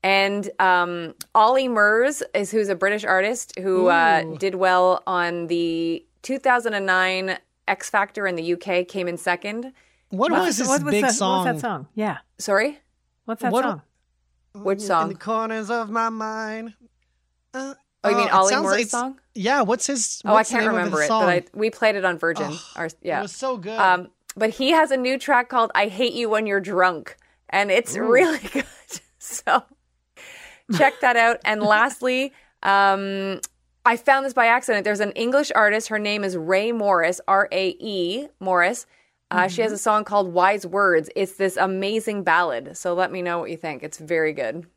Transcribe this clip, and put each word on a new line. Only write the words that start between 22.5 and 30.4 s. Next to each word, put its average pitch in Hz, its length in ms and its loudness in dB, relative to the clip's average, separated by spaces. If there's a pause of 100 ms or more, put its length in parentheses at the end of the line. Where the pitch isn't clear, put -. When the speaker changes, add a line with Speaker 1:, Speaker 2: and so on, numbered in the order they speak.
Speaker 2:
Ugh, 165 60 -10 (180)
Speaker 1:
Our, 165 100 -6
Speaker 2:
it 160 160 -10
Speaker 1:
yeah. 156 200 -2
Speaker 2:
was 196 120 -10
so 262 220 -6
good. 208 220 -10
Speaker 1:
Um, 180 300 2 (280)
but 220 140 0
he 262 200 0
has 320 220 4
a 269 40 0
new 254 220 0
track 247 300 0
called 226 260 0
I 208 140 2
Hate 220 260 -2
You 226 160 -4
When 214 160 0
You're 196 140 0
Drunk, 180 560 0 (340)
and 202 220 0
it's 233 240 0
Speaker 3:
Ooh. 233 140 -4
Speaker 1:
really 311 280 4
<laughs> - 140 -14
good. 277 120 -4 (540)
So - 440 -2 (1120)